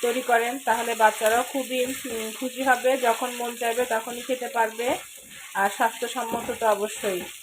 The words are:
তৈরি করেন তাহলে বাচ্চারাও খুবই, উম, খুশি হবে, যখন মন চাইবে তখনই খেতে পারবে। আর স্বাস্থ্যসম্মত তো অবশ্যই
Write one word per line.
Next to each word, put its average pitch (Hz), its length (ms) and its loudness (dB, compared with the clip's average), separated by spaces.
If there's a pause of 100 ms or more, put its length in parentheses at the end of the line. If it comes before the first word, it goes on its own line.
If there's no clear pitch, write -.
তৈরি 240 260 0
করেন 240 240 4 (140)
তাহলে 233 240 2 (100)
বাচ্চারাও 220 420 6 (100)
খুবই, 254 320 -2
উম, 226 440 -6 (100)
খুশি 247 300 -4
হবে, 247 220 4 (160)
যখন 240 220 2 (100)
মন 240 120 -4 (100)
চাইবে 233 220 0 (100)
তখনই 240 340 -4
খেতে 254 200 -2 (100)
পারবে। 220 300 0 (760)
আর 202 160 4
স্বাস্থ্যসম্মত 233 720 -2 (120)
তো 233 60 0 (100)
অবশ্যই 196 460 -4 (220)